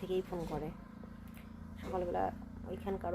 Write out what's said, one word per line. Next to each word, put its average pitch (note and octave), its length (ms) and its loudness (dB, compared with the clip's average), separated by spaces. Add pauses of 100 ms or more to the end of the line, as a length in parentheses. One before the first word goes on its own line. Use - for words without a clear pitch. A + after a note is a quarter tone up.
থেকেই F#3 280 4
ফোন F3+ 120 0 (120)
করে। D3+ 160 2 (1120)
সকালবেলা F#3 420 4 (460)
ওইখানকার F#3+ 440 2